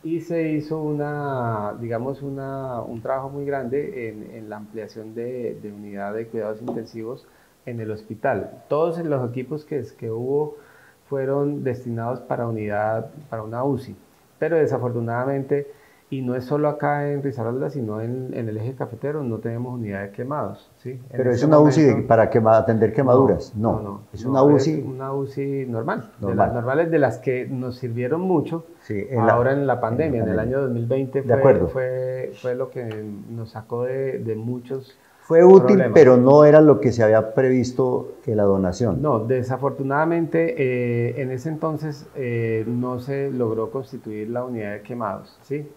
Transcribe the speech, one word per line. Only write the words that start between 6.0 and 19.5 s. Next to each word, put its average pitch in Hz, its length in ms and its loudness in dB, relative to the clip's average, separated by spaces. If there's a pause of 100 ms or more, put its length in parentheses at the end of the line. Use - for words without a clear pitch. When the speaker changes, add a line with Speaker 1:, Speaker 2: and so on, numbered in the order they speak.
Speaker 1:
de 113 140 -8
cuidados 110 340 -8
intensivos 117 680 -12 (380)
en 117 160 -10
el 110 100 -8
hospital. 113 800 -6
Todos 165 340 0
los 135 260 -2
equipos 131 360 -8
que, 135 180 -6 (140)
que 117 120 -10
hubo 139 460 -4 (540)
fueron 139 560 -2
destinados 120 560 -6
para 123 260 -4
unidad, 107 600 -4 (220)
para 110 140 -8
una 117 220 -6
uci, 123 280 -4 (460)
pero 156 160 0
desafortunadamente, 131 1120 -2 (440)
y 131 120 -6
no 123 100 -2
es 127 100 -4
solo 147 260 0
acá 147 420 -2
en 143 100 -4
Risaralda, 127 480 -4
sino 110 320 -6
en, 127 320 -8
en 117 160 -6
el 107 80 -6
eje 117 160 -6
cafetero, 139 500 -8
no 113 140 -4
tenemos 117 380 -8